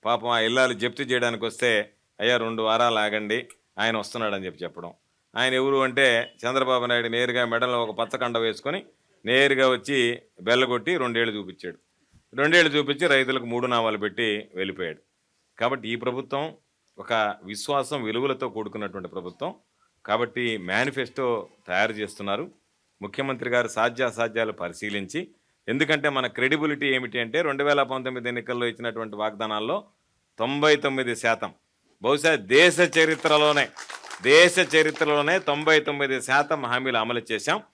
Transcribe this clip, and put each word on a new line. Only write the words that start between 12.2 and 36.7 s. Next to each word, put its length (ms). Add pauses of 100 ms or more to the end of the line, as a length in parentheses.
రెండేళ్ళు 420
చూపించి 300
రైతులకు 380
మూడు 220
నామాలు 300
పెట్టి 580
వెళ్ళిపోయాడు. 460 (580)
కాబట్టి 300
ఈ 60
ప్రభుత్వం 580 (440)
ఒక 160 (300)
విశ్వాసం, 600
విలువలతో 460
కూడుకున్నటువంటి 600
ప్రభుత్వం. 460 (500)
కాబట్టి 520
మేనిఫెస్టో 920 (200)
తయారు 260
చేస్తున్నారు. 580 (500)
ముఖ్యమంత్రి 480
గారు 180
సాధ్యాసాధ్యాలు 840
పరిశీలించి, 760 (400)
ఎందుకంటే 420
మన 180
క్రెడిబిలిటీ 600
ఏమిటి 320
అంటే, 220
రెండు 220
వేల 200
పంతొమ్మిది 440
ఎన్నికల్లో 380
ఇచ్చినటువంటి 500
వాగ్దానాల్లో 680 (560)
తొంభై 360
తొమ్మిది 400
శాతం, 380 (480)
బహుశా 340
దేశ 420 (220)
చరిత్రలోనే, 720 (520)
దేశ 340 (200)
చరిత్రలోనే 640
తొంభై 400
తొమ్మిది 420
శాతం 440
హామీలు 320